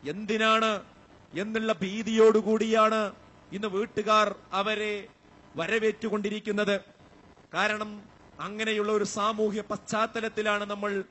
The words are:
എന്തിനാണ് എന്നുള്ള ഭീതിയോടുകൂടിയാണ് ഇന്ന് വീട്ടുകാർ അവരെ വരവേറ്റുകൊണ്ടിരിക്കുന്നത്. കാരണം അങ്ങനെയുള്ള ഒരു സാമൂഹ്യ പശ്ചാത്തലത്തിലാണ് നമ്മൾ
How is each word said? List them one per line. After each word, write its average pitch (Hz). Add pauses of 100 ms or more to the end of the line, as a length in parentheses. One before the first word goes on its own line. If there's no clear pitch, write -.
(120)
എന്തിനാണ് 220 (600)
എന്നുള്ള 220 (100)
ഭീതിയോടുകൂടിയാണ് 220 (540)
ഇന്ന് 208 (100)
വീട്ടുകാർ 214 (340)
അവരെ 214 (680)
വരവേറ്റുകൊണ്ടിരിക്കുന്നത്. 208 (800)
കാരണം 214 (560)
അങ്ങനെയുള്ള 214
ഒരു 208 (100)
സാമൂഹ്യ 214
പശ്ചാത്തലത്തിലാണ് 214
നമ്മൾ 202 (180)